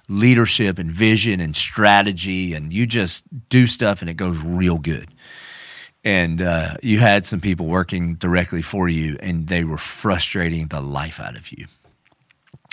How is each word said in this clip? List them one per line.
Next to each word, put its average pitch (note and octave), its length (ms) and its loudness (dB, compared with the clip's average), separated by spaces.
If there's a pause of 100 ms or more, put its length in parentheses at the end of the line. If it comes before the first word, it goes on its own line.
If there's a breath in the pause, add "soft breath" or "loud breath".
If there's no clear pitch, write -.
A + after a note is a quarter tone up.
leadership G#2+ 720 2
and E2 120 -6
vision G#2+ 480 2
and D#2 160 -4
strategy, F#2+ 960 2
and D2+ 200 -8
you A2+ 140 0
just A2 360 -2 (260)
do B2+ 180 6
stuff G#2 340 0
and F2 80 -6
it E2+ 60 -8
goes F2 280 -4
real F2 360 0
good. D2+ 280 -6 (960 loud breath)
And, F2 380 0
uh, E2 400 -2
you G#2+ 180 2
had G2+ 260 6
some G2+ 160 -4
people F2 260 -2
working F2 480 -2
directly F2 480 0
for F2+ 260 -2
you, D#2 320 -2
and E2 260 -4
they F2 160 -2
were D#2 140 -4
frustrating E2+ 880 -4
the D2+ 140 -8
life C#2 380 -8
out A1 180 -14
of - 140 -20
you. - 160 -18 (1040)